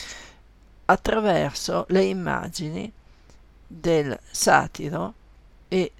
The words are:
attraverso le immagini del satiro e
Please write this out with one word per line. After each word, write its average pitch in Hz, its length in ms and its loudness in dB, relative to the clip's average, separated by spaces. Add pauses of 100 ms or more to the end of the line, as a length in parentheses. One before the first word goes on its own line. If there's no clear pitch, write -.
(880)
attraverso 175 1000 2
le 185 140 4
immagini 175 880 -4 (760)
del 156 520 0 (120)
satiro 160 840 0 (540)
e 185 320 0